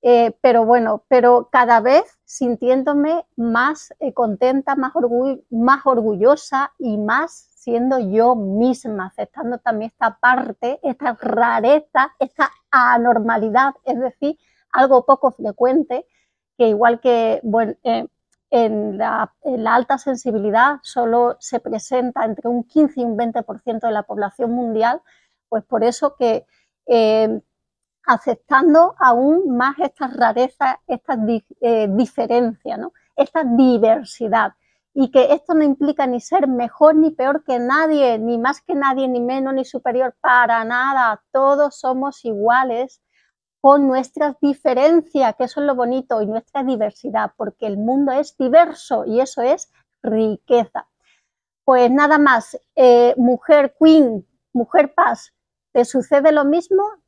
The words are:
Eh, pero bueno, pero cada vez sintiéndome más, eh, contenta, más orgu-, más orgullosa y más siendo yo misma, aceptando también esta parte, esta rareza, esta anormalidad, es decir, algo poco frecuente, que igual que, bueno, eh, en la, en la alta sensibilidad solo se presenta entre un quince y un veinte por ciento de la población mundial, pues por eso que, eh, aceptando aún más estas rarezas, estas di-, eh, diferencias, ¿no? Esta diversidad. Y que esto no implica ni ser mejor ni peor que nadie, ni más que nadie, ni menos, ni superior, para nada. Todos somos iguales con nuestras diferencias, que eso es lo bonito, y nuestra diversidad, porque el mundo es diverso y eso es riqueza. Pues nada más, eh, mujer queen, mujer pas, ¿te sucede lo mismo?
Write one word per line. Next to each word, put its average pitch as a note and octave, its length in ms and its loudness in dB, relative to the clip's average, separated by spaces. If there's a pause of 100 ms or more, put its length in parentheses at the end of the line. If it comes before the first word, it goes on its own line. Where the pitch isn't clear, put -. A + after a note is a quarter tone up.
Eh, A#3 380 4
pero A3+ 240 4
bueno, A3 440 0
pero B3 420 4
cada A#3+ 300 4
vez C4+ 240 2 (200)
sintiéndome C4+ 1000 -2 (100)
más, A#3+ 600 -2
eh, C4 140 -6
contenta, B3+ 640 -2
más C4 160 -6
orgu-, B3+ 580 -4
más B3 340 0
orgullosa A#3+ 920 0
y A3 200 -6
más A#3 580 -6
siendo B3 420 -2
yo A3+ 380 2
misma, G#3+ 720 -4
aceptando A#3 520 -10
también A3+ 320 -6
esta A3+ 280 -4
parte, B3 640 -2
esta B3 380 -6
rareza, A#3+ 1000 0
esta C4+ 320 -4 (180)
anormalidad, A#3 1040 0 (100)
es C4 140 -4
decir, C4 400 -6 (320)
algo C4 340 2
poco C4 280 0
frecuente, B3+ 720 -4 (500)
que A#3+ 120 2
igual A#3 320 0
que, A3+ 420 0
bueno, A3 400 -2
eh, A#3 240 -4 (440)
en G#3+ 480 -2
la, A3 440 -6
en B3 220 -6
la A3+ 100 0
alta C4 240 -2
sensibilidad A#3+ 840 -2
solo A#3+ 580 -2
se - 180 -8
presenta A#3+ 680 -6
entre A3 240 -6
un A#3+ 140 -4
quince D4+ 380 0
y B3 40 -2
un A3+ 120 -4
veinte A#3 260 -4
por G#3+ 180 -12
ciento A#3 280 -6
de A3+ 40 -2
la G#3 120 -4
población G#3+ 480 -6
mundial, A#3 500 -2 (460)
pues A3 160 -6
por A3+ 180 -4
eso C4 340 -2
que, A#3 300 -2 (400)
eh, A3 540 2 (680)
aceptando D4 920 2
aún C4+ 580 2
más C4 240 -2
estas C4 360 -6
rarezas, B3+ 600 -2 (100)
estas A#3+ 400 -6
di-, A3+ 180 -2 (160)
eh, A3+ 300 0
diferencias, A#3 880 -2
¿no? C4 140 -12 (240)
Esta C#4+ 280 -2
diversidad. A3+ 1120 0 (400)
Y C4 160 0
que C#4 240 4
esto D4+ 200 -6
no D#4 100 2
implica C#4+ 420 -2
ni B3 140 -4
ser F4+ 260 -2
mejor C4 480 2
ni D#4 160 4
peor C#4+ 340 -4
que B3+ 140 -2
nadie, C#4 600 0
ni A#3 200 -4
más B3+ 240 -4
que F#4 120 -6
nadie, C4+ 340 -2
ni B3 120 -2
menos, C4 340 -4
ni C4 100 -4
superior, B3+ 560 -4
para A#3 440 2
nada. B3 580 -2 (100)
Todos C#4 460 0
somos B3+ 460 -6
iguales A#3+ 800 -2 (580)
con C#4 280 4
nuestras C4+ 520 -2
diferencias, C#4+ 920 0
que B3+ 100 -4
eso B3 160 -8
es C#4+ 60 -2
lo C#4+ 80 0
bonito, B3 480 -4
y G#3 40 -4
nuestra A3+ 360 -8
diversidad, G#3+ 760 -6
porque G#3+ 300 -10
el G#3 100 -6
mundo B3+ 360 -2
es C#4+ 260 -4
diverso C#4 640 0
y A3+ 160 -2
eso C4+ 220 -4
es C4+ 300 -2 (300)
riqueza. A3 840 -2 (800)
Pues B3 260 4
nada D4 280 2
más, C4+ 380 0 (200)
eh, A#3+ 400 6
mujer B3+ 640 2
queen, D4 440 4 (280)
mujer C#4 420 0
pas, C4 400 -2 (380)
¿te A#3+ 120 2
sucede C#4 460 2
lo D4+ 140 2
mismo? E4+ 400 0 (240)